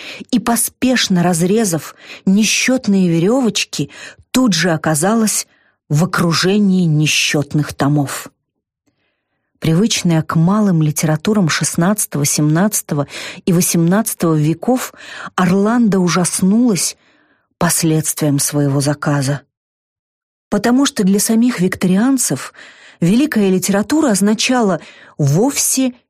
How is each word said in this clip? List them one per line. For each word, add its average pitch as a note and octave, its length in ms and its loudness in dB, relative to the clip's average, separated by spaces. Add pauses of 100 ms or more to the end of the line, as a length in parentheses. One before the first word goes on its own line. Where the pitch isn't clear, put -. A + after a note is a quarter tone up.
(300)
и, B3+ 80 2
поспешно A#3 880 0
разрезав F3+ 720 0 (280)
несчетные G3+ 840 2
веревочки, F#3+ 800 0 (400)
тут B3+ 220 2
же E3 180 0
оказалась E3 760 0 (400)
в D3+ 160 2
окружении F#3 800 0
несчетных D3+ 880 0
томов. C#3+ 540 -2 (1300)
Привычная E3 640 0
к - 140 -4
малым F#3 460 2
литературам D#3 680 0
шестнадцатого, E3 760 -2
семнадцатого D3+ 840 -2 (360)
и F#3+ 80 0
восемнадцатого F3 840 0
веков, D#3+ 600 -2 (400)
Орландо G3+ 640 2
ужаснулась F#3 1000 0 (600)
последствиям D#3 800 0
своего C#3+ 420 0
заказа. C#3+ 600 -2 (1080)
Потому A#3+ 380 2
что - 180 -2
для G3 160 4
самих A3+ 400 0
викторианцев F#3 920 0 (480)
великая G#3+ 500 2
литература G3+ 600 0
означала G#3 720 0 (360)
вовсе B3 760 0 (160)